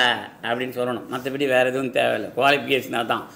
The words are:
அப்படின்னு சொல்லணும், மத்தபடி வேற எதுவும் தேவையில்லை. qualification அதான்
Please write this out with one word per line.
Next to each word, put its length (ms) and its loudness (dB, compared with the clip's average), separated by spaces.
அப்படின்னு 340 -4
சொல்லணும், 340 -2
மத்தபடி 380 -2
வேற 200 6
எதுவும் 280 -2
தேவையில்லை. 380 0
qualification 680 2
அதான் 240 -2